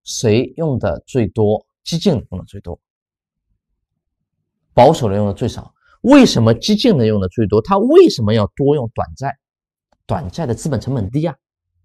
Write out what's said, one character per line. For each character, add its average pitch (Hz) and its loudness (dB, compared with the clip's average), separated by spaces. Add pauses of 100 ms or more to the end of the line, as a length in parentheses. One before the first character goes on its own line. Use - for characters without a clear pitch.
谁 117 0
用 156 -4
的 82 -4
最 113 -2
多？ 104 -2 (180)
激 170 -6
进 175 0
用 92 -8
的 87 -16
最 101 -18
多， - -14 (1900)
保 131 6
守 120 -2
的 98 -2
用 104 0
的 101 -2
最 110 -4
少。 - -14 (280)
为 262 6
什 - 0
么 113 4
激 208 -4
进 208 2
的 117 2
用 107 0
的 92 -2
最 110 -2
多？ 107 2
他 196 0
为 311 6
什 - -4
么 104 -2
要 107 0 (100)
多 143 0
用 120 -6
短 87 -8
债？ 123 -8 (720)
短 92 -6
债 165 -8
的 117 -2
资 - -6
本 120 -2
成 127 -6
本 104 -4
低 151 -4
啊。 156 -6 (500)